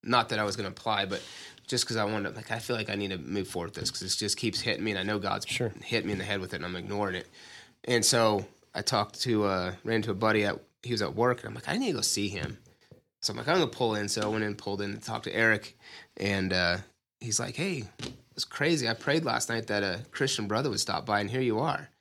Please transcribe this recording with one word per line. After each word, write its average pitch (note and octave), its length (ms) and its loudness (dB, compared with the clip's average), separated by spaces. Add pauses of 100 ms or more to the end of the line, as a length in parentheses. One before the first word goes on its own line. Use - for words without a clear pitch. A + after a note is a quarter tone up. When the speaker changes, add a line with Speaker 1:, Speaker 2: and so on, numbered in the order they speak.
Speaker 1:
not A#2 260 4
that G#2+ 100 0
I G#2+ 40 2
was G2 120 0
gonna G2+ 140 -4
apply, G2+ 360 0
but F#2+ 160 -4 (460)
just B2 200 0
'cause A2+ 100 -2
I G#2+ 80 2
wanted G#2 260 -2
to, - 40 -12
like, A2 160 -12
I A2+ 80 -2
feel A#2+ 160 -2
like A2 140 -4
I G#2 60 -2
need G2+ 160 -2
to F#2 80 -4
move F2+ 280 -4
forward F2 220 -4
with - 60 -14
this - 160 -4
'cause - 100 -8
it F#2+ 160 -2
just G#2 200 -2
keeps B2 240 -2
hitting G#2 220 0
me, A2 80 0
and F#2+ 80 -2
I F#2 40 -2
know G#2 160 0
God's G2 280 -2
Speaker 2:
Sure. A#2 240 0 (120)
Speaker 1:
hit A2+ 220 0
me G#2 60 -2
in G2+ 60 0
the F#2+ 60 -4
head G2+ 180 -2
with F2+ 120 -6
it, F2 40 -6
and E2+ 80 -6
I'm F2+ 100 -6
ignoring G2 400 -2
it. - 120 -6 (560)
And A#2 200 2
so G#2+ 420 6 (280)
I - 80 -4
talked - 400 0
to, G#2+ 240 4
uh, F#2 280 2 (100)
ran A2+ 140 0
into A2 140 0
a G2 40 0
buddy G#2+ 300 4
at, G2 140 0 (220)
he A#2+ 100 -6
was G#2 120 0
at D2 120 -2
work, A#2+ 240 4
and G#2+ 100 -10
I'm G#2+ 60 -10
like, - 140 -10
"I E2 80 2
need C4 140 0
to C#3+ 60 0
go - 40 0
see G2+ 280 2
him." E2 280 -6 (640)
So - 120 -2
I'm A2+ 40 -6
like, A#2+ 100 -4
"I'm E3 120 4
gonna D3 80 4
pull A2+ 280 0
in." G#2 140 0
So G#2+ 120 0
I G#2+ 60 2
went A2 160 2
in, G#2 120 0
pulled G2+ 260 -4
in, G2+ 100 -2
and G#2+ 120 -8
talked A2+ 220 -6
to - 100 -4
Eric, A2 420 4 (400)
and, G2 360 2
uh, F2+ 240 4 (420)
he's A2+ 200 -2
like, - 160 -4
"Hey, D#3 280 -2 (500)
it's - 120 -4
crazy. D3 420 2
I A#2 60 0
prayed D#3 320 2
last A#2 240 0
night A2+ 180 -2
that G#2 160 2
a G2 280 -2
Christian B2+ 360 0
brother A#2+ 220 2
would F#2+ 100 -2
stop - 260 -2
by, G#2 140 2
and G2+ 100 0
here B2+ 120 0
you A2+ 180 2
are." D3+ 300 0 (120)